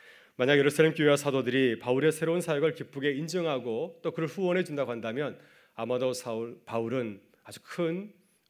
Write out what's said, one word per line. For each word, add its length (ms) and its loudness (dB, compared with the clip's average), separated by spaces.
만약 200 4
예루살렘 380 6
교회와 220 6
사도들이 640 2
바울의 320 2
새로운 280 -2
사역을 340 0
기쁘게 380 -4
인정하고 920 -4
또 100 -2
그를 160 -4
후원해 340 0
준다고 300 -4
한다면 440 -6
아마도 380 -2
사울, 520 -6
바울은 560 -4
아주 220 -18
큰 480 -6